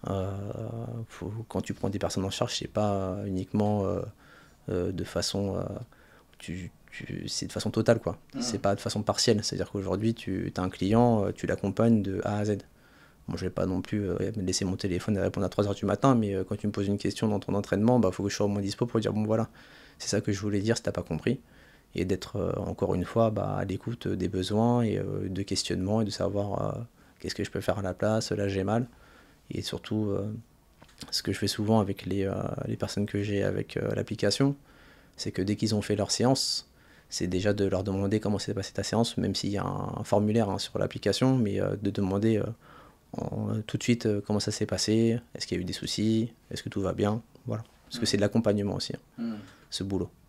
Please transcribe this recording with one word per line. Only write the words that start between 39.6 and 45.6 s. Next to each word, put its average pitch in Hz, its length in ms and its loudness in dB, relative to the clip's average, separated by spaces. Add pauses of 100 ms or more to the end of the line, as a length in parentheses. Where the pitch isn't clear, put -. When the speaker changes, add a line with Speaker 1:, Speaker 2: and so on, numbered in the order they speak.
Speaker 1:
un, 95 320 -4
un - 80 -4
formulaire, 104 440 4
hein, 98 100 0
sur - 200 -6
l'application, 117 580 2
mais, 101 220 2
euh, 98 220 0
de 101 100 0
demander, 101 460 2
euh, 101 80 0 (720)
en, 107 500 -2
tout - 100 -8
de - 60 -4
suite, 117 220 2
euh, 104 200 2
comment 107 140 2
ça 110 120 -2
s'est 107 140 -2
passé, 113 540 2 (160)
est-ce - 100 -8
qu'il 90 120 -2
y - 20 0
a - 20 -4